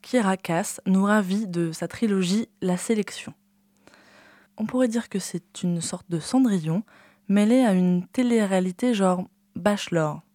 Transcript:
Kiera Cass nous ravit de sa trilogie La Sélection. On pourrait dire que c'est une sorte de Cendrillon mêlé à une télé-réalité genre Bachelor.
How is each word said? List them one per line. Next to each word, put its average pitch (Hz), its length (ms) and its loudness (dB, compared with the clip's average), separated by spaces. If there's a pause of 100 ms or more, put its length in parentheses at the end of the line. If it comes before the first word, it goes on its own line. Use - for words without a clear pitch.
Kiera 196 360 0
Cass 175 480 -4
nous 190 180 4
ravit 202 440 0
de 170 240 -4
sa 165 160 -8
trilogie 196 600 0 (140)
La 180 160 0
Sélection. - 560 -4 (1200)
On 220 120 -4
pourrait 254 200 2
dire 226 220 -4
que - 80 -6
c'est - 460 -8
une 175 180 -2
sorte - 300 -8
de 165 80 -2
Cendrillon 196 640 0 (440)
mêlé 208 340 4
à 226 120 4
une 180 320 2
télé-réalité 214 880 0
genre 190 340 0 (280)
Bachelor. 170 680 -2 (140)